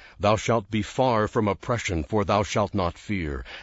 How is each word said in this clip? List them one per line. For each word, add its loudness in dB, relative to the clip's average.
Thou 4
shalt 0
be 0
far 2
from 0
oppression, -2
for 0
thou 2
shalt 0
not -2
fear, -6